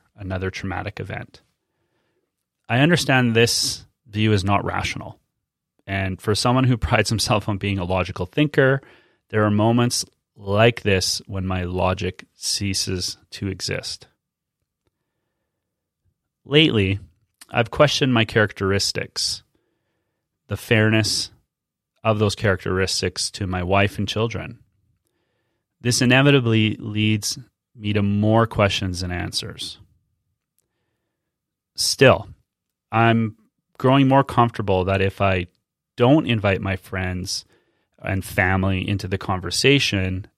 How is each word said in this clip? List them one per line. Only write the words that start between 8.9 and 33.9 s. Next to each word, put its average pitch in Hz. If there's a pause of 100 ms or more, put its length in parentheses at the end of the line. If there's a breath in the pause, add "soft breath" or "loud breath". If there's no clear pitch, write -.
there 107
are 104
moments 117 (320)
like 104
this 95
when 95
my 92
logic 92 (100)
ceases - (120)
to -
exist. - (2500)
Lately, 107 (540)
I've 113
questioned 143
my 113
characteristics, - (1040)
the 98
fairness 110 (720)
of 110
those 104
characteristics 92
to 101
my 90
wife 98
and 101
children. 104 (1160)
This 120
inevitably 123
leads 107 (360)
me 107
to 104
more 107
questions 95
than 90
answers. - (2000)
Still, - (640)
I'm 113 (400)
growing 131